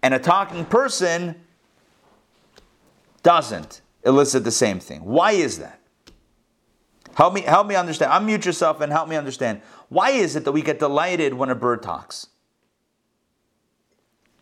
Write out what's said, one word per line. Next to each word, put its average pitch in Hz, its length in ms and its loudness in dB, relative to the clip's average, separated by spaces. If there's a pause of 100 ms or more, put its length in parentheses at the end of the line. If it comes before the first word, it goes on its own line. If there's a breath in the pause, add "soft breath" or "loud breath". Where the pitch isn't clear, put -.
and 131 100 2
a 131 60 0
talking 170 460 0
person 180 760 0 (1800)
doesn't 117 580 2 (240)
elicit 135 400 4
the 117 60 -2
same 101 300 0
thing. 76 240 -18
Why 165 280 2
is 160 260 -2
that? - 220 -18 (1300)
Help 175 200 4
me, 196 80 -4
help 185 240 2
me 202 80 -6
understand. 160 380 0
Unmute 214 320 0
yourself 160 360 0
and 147 120 -4
help 156 160 -2
me 160 80 -6
understand. 127 440 -6 (280 loud breath)
Why 208 220 2
is 185 260 0
it 151 80 -4
that 143 80 0
we 151 100 0
get 147 160 -2
delighted 151 560 0
when 131 160 -2
a 127 40 0
bird 120 280 -2
talks? - 460 -12 (2250)